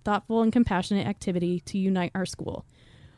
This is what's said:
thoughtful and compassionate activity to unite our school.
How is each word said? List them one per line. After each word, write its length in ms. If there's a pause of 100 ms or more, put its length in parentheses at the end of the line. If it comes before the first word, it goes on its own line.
thoughtful 380
and 100
compassionate 540
activity 540
to 160
unite 380
our 100
school. 380 (540)